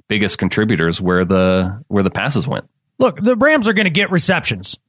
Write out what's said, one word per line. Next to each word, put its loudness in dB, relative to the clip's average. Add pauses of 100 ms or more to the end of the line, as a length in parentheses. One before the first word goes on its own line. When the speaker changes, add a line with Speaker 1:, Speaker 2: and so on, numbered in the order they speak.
Speaker 1:
biggest -2
contributors 0
where 2
the, 0
where 0
the 2
passes -2
went. -6 (340)
Speaker 2:
Look, 0
the 2
Rams 2
are 2
gonna 2
get 0
receptions -2 (120)